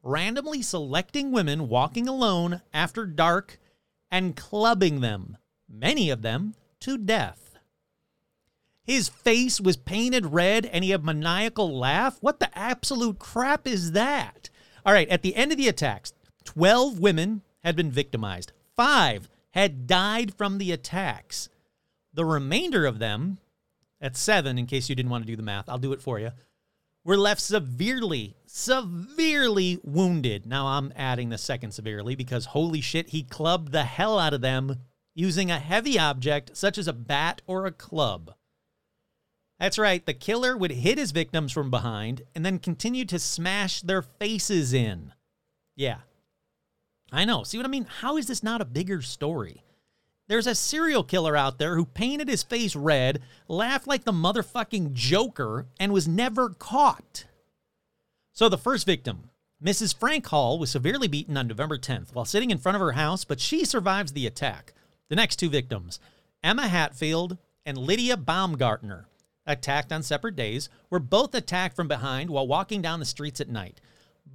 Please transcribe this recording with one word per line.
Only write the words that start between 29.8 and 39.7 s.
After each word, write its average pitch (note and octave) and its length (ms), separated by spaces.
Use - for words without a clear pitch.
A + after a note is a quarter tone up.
wounded. C#3+ 640
Now C3+ 220
I'm C3+ 280
adding B2+ 340
the A2+ 80
second B2 340
severely G#2+ 440
because B2+ 300
holy D#3+ 360
shit, D#3+ 280
he D#3 140
clubbed D#3+ 480
the D3 120
hell F#3 360
out D#3 140
of C3 80
them C3 360
using F3+ 360
a E3 100
heavy G#3+ 380
object D3 580
such G3 220
as F3+ 100
a D#3+ 60
bat C#3 540
or F#3 180
a F#3 60
club. G2+ 640
That's G3 200